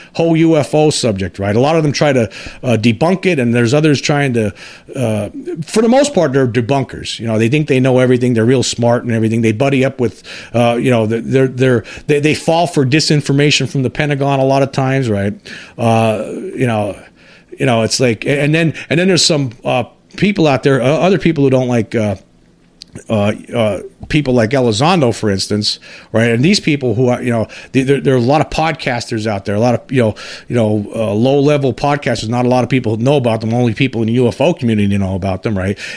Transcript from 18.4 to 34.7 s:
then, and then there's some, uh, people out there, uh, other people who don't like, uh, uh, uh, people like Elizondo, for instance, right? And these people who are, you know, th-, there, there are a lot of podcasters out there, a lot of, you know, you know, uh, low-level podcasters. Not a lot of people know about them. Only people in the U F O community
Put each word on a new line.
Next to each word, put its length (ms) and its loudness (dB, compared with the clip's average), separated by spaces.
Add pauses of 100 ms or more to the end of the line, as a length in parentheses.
then, 220 0 (160)
and 80 2
then 80 2
there's 180 2
some, 260 0 (140)
uh, 200 -2 (300)
people 320 2
out 160 2
there, 180 2
uh, 40 0
other 320 2
people 260 0
who 60 4
don't 180 2
like, 280 -2
uh, 200 0 (960)
uh, 220 0 (220)
uh, 280 -2 (280)
people 240 0
like 180 2
Elizondo, 640 2
for 160 -4
instance, 500 -2 (320)
right? 180 2
And 140 2
these 160 2
people 360 -2
who 140 2
are, 120 -2
you 80 -4
know, 180 0 (240)
th-, 140 0
there, 160 0
there 140 0
are 20 2
a 40 2
lot 200 2
of 80 -6
podcasters 800 -4
out 180 -4
there, 80 -4
a 60 0
lot 160 2
of, 160 -8
you 100 2
know, 140 0 (320)
you 80 -4
know, 400 0
uh, 180 -2
low-level 600 2
podcasters. 540 -2
Not 180 -2
a 40 0
lot 140 2
of 80 -4
people 260 0
know 200 2
about 240 0
them. 120 -2
Only 220 0
people 260 -2
in 60 0
the 60 -2
U 140 2
F 140 -2
O 120 2
community 440 0